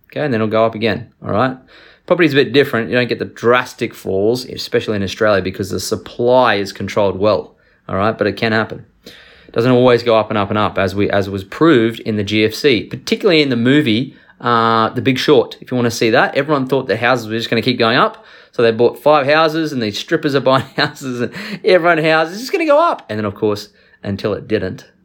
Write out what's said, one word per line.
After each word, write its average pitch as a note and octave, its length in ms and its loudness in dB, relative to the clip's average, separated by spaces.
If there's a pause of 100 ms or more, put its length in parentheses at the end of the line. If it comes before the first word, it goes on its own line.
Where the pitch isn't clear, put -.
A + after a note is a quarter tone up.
Okay? C#3+ 180 -8
And C#3+ 80 -2
then A2 80 0
it'll A2 100 -2
go A2 140 2
up A2 100 -2
again. G#2+ 380 -4 (100)
All - 80 -8
right? B2+ 260 0 (560)
Property's E3 220 2
a - 20 4
bit A#2+ 160 2
different. B2 380 0
You A#2+ 60 0
don't B2 120 0
get A2+ 120 -4
the G2+ 40 -4
drastic A#2+ 680 -2
falls, G#2 500 -2
especially - 520 -4
in G2+ 60 -2
Australia, G2+ 380 0
because F#2 300 -6
the F#2 100 -6
supply A#2+ 760 0
is G2 140 -4
controlled G2 480 -2
well, G2+ 380 0 (320)
all F#2+ 80 -4
right? G#2+ 220 -2
But G#2 80 0
it G2 100 -2
can A2+ 160 -2
happen. A2 320 -4 (680)
Doesn't A#2+ 200 2
always B2 300 4
go A2 160 2
up G#2 100 0
and G#2+ 80 -4
up G2+ 140 -2
and G#2+ 80 0
up, G2 180 -2
as F#2+ 180 -2
we, G2+ 140 0
as G2 220 -2
was G2 120 -6
proved A#2 580 2
in A2 160 -4
the G#2 60 -2
G G#2+ 220 0
F G#2+ 80 0
C, A#2+ 320 0
particularly F3 560 0
in C#3+ 80 0
the B2 80 0
movie, B2+ 580 2 (280)
uh, A2+ 480 2
The A#2 100 -6
Big C3 180 0
Short. C3 440 2
If - 80 -14
you B2+ 80 -4
wanna A#2+ 120 0
see A2+ 200 0
that, D#3 240 2
everyone C#3 320 -2
thought C3 220 0
that - 100 0
houses A#2+ 300 0
were A2 100 -6
just A2+ 100 -8
gonna A#2 140 -2
keep A2+ 160 0
going A#2 180 2
up. G#3 300 -2 (240)
So - 120 -2
they A#2 100 6
bought A2+ 260 2
five D3 260 4
houses, D#3 480 0
and B2+ 100 -4
these G#2 160 -4
strippers D#3+ 360 -2
are C#3 60 2
buying C3 260 0
<laughs> - 100 -16
houses, C3 460 -6
and A#2 100 -6 (320)
everyone F3 320 4
houses, D#3+ 380 0
"It's A3 80 -12
just C4 100 -12
gonna E4+ 140 -2
go D4 120 4
up." E4 300 0
And G#2+ 100 -6
then, G#2+ 60 -4
of G#2+ 100 -6
course, G#2 360 -4 (320)
until G2+ 320 -4
it - 120 -10
didn't, G#2 380 -4 (200)